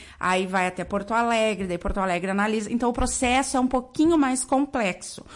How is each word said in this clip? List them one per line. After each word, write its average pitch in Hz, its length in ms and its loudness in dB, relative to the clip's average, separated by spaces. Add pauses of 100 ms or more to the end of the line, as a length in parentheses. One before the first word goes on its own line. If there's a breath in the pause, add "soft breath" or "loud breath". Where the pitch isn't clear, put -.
(200 loud breath)
aí 185 280 0
vai 185 180 0
até 180 180 -4
Porto 202 300 -4
Alegre, 220 540 2
daí 175 100 -4
Porto 196 220 -4
Alegre 185 320 0
analisa, 208 420 0
então 240 160 0
o 247 40 -2
processo 247 600 0
é 262 40 4
um 254 80 2
pouquinho 285 500 2
mais 262 260 2
complexo. 262 800 -2 (120)